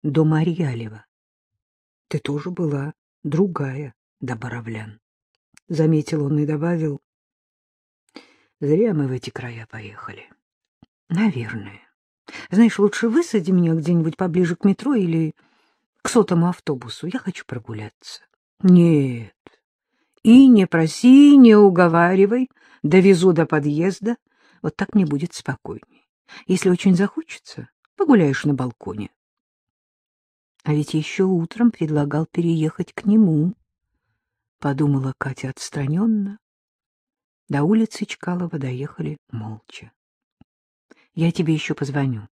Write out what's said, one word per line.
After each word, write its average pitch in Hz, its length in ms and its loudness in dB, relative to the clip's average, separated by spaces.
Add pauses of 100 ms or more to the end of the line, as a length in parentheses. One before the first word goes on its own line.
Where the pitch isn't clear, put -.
до 156 220 0
Марьялева. 156 800 -4 (1040)
Ты 151 100 -6
тоже 147 320 -8
была 147 440 -6 (280)
другая 147 720 -4 (260)
до 123 160 -8
Боровлян», 113 640 -12 (680)
заметил 156 560 -2
он 147 140 -2
и 147 80 -2
добавил: 156 540 -4 (1600)
«Зря 175 340 0
мы 143 140 -2
в 127 40 -6
эти 123 180 -10
края 117 360 -16
поехали». - 640 -20 (800)
«Наверное. 113 720 -4 (720)
Знаешь, 214 280 2
лучше 208 300 0
высади 220 420 -2
меня 170 240 2
где-нибудь 160 420 -2
поближе 175 400 -2
к - 80 -12
метро 214 300 0
или 165 400 -2 (640)
к - 80 -8
сотому 175 400 2
автобусу. 139 600 -8
Я 247 100 -8
хочу - 260 -10
прогуляться». - 800 -16 (400)
«Нет. 147 720 4 (880)
И 254 260 8
не 208 180 6
проси, 262 680 6
не 240 180 10
уговаривай. 190 960 4 (320)
Довезу 185 500 4
до 160 120 2
подъезда. 165 720 -4 (460)
Вот 156 120 -6
так - 200 -8
мне 196 100 4
будет 147 300 -6
спокойнее. - 720 -14 (400)
Если 185 240 0
очень 180 240 2
захочется, - 720 -8 (280)
погуляешь 202 480 2
на 147 100 0
балконе». 113 560 -10 (1500)
«А 156 100 -4
ведь 151 220 -4
еще 190 340 -2
утром 190 420 -2
предлагал 151 540 -4
переехать 170 720 -4
к - 100 -14
нему», 180 500 2 (1040)
подумала 139 600 -2
Катя 135 320 -10
отстраненно. 196 880 -6 (1120)
До 143 160 -2
улицы 220 420 -2
Чкалова 175 520 -8
доехали 139 600 -10 (120)
молча. 110 600 -16 (1200)
«Я 165 200 -2
тебе 160 200 -2
еще 156 220 -4
позвоню». 135 540 -6 (120)